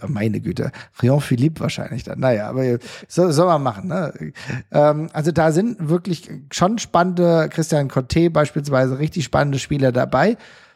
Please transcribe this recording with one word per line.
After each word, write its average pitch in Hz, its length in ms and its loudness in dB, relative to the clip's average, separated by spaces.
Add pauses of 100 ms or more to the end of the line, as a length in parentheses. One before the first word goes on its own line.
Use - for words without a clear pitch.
meine 104 360 -2
Güte, - 300 -4 (300)
Ryan 135 200 4
Philippe 139 380 0
wahrscheinlich - 440 -6
dann, - 160 -10
naja, 120 300 0
aber 131 140 -2 (440)
so, 180 220 2
soll 160 160 4
man 160 160 4
machen, 110 260 -4
ne? 185 240 -4 (580)
Ähm, 151 440 2
also 156 180 -2
da 160 200 4
sind 185 360 -2
wirklich 175 400 -2 (240)
schon 208 260 2
spannende, 170 720 2
Christian 156 400 0
Conte 160 400 0
beispielsweise, 143 720 0
richtig 151 260 -4
spannende 143 340 0
Spieler 131 340 0
dabei. 135 440 2 (400)